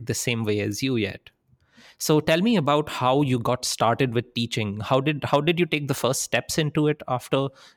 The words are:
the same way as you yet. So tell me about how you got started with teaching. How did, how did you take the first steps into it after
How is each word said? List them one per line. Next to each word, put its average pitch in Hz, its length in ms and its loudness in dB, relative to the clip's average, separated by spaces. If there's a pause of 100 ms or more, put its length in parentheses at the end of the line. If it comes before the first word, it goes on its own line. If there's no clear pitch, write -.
the 113 120 -6
same 113 300 -2
way 104 160 0
as 104 240 -4
you 131 140 0
yet. 98 320 -6 (720)
So 151 200 2
tell 160 220 2
me 226 160 2
about 147 320 2
how 131 320 2
you 127 180 2
got 120 240 -2
started 117 500 2
with 120 200 -4
teaching. 107 480 -4
How 131 180 2
did, 147 240 -2
how 143 160 2
did 160 180 0
you 175 80 2
take 147 220 -2
the 139 60 0
first - 300 -2
steps - 340 -4
into 151 300 0
it 151 200 -2
after 135 400 -2 (300)